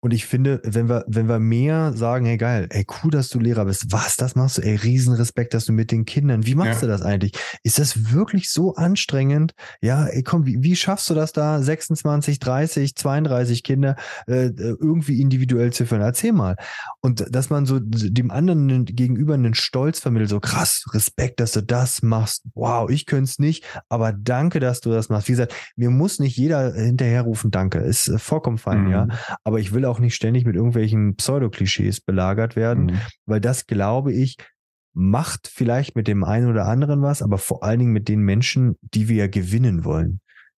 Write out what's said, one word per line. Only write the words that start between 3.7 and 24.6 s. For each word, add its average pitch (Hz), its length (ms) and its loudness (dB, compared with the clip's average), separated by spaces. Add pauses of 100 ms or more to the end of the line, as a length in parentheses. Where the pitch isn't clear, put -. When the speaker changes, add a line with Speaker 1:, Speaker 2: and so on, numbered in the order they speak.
Speaker 1:
Was, - 240 -2
das 127 220 -2
machst 131 220 2
du? 82 40 -4
Ey, 107 140 0
Riesenrespekt, 120 760 0
dass 113 100 -2
du 113 80 0
mit 110 180 0
den 113 140 0
Kindern, 120 420 0
wie 127 80 0
machst 143 200 2
Speaker 2:
Ja. 113 80 -4
Speaker 1:
du 131 40 -2
das 101 160 0
eigentlich? 101 300 0 (320)
Ist 117 160 0
das 113 320 0
wirklich 190 400 0
so 175 240 0
anstrengend? 151 800 0 (260)
Ja, 131 260 2
ey, 127 160 -2
komm, 160 240 2
wie, 127 160 0
wie 175 140 2
schaffst - 340 -2
du 170 40 2
das 156 180 0
da, 151 300 0
sechsundzwanzig, 147 760 0
dreißig, 139 560 -2
zweiunddreißig 131 680 0
Kinder, 135 320 2 (320)
äh, 127 280 2
irgendwie 143 640 0
individuell 127 520 2
zu 120 120 -2
führen? 117 160 0
Erzähl 127 320 0
mal.“ 98 220 2 (460)
Und 117 340 0
dass 127 160 -2
man 143 160 2
so 131 140 0
d-, 110 300 -2
dem 120 200 0
anderen 151 360 2
nen-, 127 180 2
gegenüber 127 500 0
einen 120 200 2
Stolz 139 440 -2
vermittelt, 110 320 0
so, 104 80 0
„Krass, - 460 -2 (100)
Respekt, 123 460 -2
dass 113 100 0
du 107 100 -2
das 120 440 0
machst. 110 400 0 (100)
Wow, 117 340 -2
ich 143 160 0
könnte 135 200 0
es 131 160 -6
nicht, 151 240 0 (240)
aber 113 240 0
danke, 123 480 0